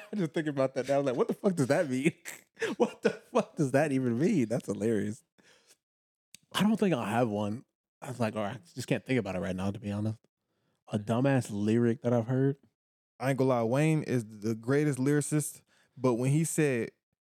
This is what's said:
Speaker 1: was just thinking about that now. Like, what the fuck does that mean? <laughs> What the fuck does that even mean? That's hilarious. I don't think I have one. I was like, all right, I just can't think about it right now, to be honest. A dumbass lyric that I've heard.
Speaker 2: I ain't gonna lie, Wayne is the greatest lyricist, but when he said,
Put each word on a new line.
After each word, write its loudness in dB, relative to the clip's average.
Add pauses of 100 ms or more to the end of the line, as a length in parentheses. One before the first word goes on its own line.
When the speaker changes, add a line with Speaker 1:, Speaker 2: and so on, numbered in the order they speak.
(120)
Speaker 1:
was -4
just -2
thinking -2
about 0
that -2
now. 4
Like, 0
what 0
the 0
fuck 0
does 2
that 2
mean? 0 (340)
<laughs> -6
What 0
the 2 (220)
fuck -2
does 0
that 2
even 0
mean? 2
That's -2
hilarious. -2 (1300)
I -2
don't 4
think 2
I -4
have 2
one. -4 (380)
I -12
was -8
like, -2
all -4
right, -6
I -14 (160)
just -8
can't -2
think 0
about -2
it -4
right -4
now, -2
to -6
be -6
honest. -4 (720)
A -2
dumbass 0
lyric 2
that 0
I've 2
heard. 0 (600)
Speaker 2:
I -2
ain't 0
gonna 2
lie, 2
Wayne 2
is -2
the -4
greatest 0
lyricist, 0 (360)
but 2
when 0
he 4
said, 0 (360)